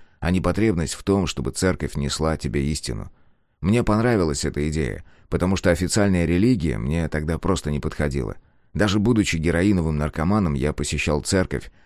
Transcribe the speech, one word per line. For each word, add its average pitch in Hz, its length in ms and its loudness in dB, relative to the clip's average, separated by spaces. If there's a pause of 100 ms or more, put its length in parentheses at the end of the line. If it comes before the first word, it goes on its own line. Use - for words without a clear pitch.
(200)
а 87 100 -2
не 90 100 2
потребность 87 540 0
в - 80 -12
том, 98 240 2
чтобы - 240 -6
церковь 87 460 -2
несла 78 420 -2
тебе 71 340 -2
истину. 55 400 -8 (480)
Мне 104 240 2
понравилась 104 640 2
эта 73 240 -2
идея, 69 340 -4 (240)
потому 92 280 0
что 90 140 2
официальная 90 540 2
религия 85 540 2
мне 78 320 -2
тогда 78 260 -2
просто 87 340 -2
не 71 100 -2
подходила. 69 560 -4 (360)
Даже 101 260 2
будучи 104 380 2
героиновым 82 600 2
наркоманом, 80 560 0
я 69 180 0
посещал 76 480 -2
церковь, - 500 -2 (160)